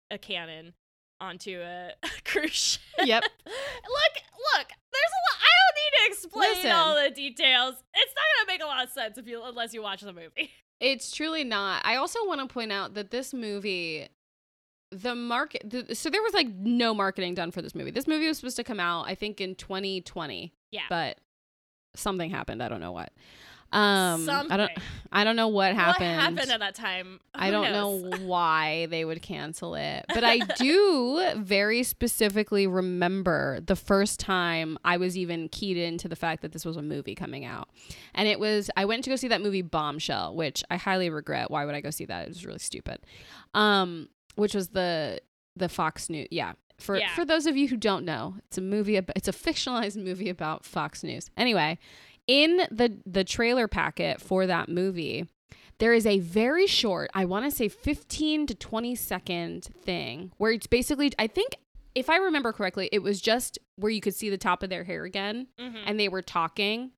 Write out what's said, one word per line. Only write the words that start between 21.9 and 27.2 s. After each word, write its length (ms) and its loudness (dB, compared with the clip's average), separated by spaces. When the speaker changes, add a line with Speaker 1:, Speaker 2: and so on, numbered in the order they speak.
Speaker 2:
something 340 -4
happened. 320 -6
I 60 -4
don't 120 -6
know 120 -8
what. 200 -10
Um, 80 2
I 260 0
don't, 120 2
Speaker 1:
Something. 0 -
Speaker 2:
I 140 2
don't 100 4
know 140 2
what 260 4
happened. 420 4
Speaker 1:
What 60 2
happened 300 0
at 80 2
that 160 -6
time? 420 -6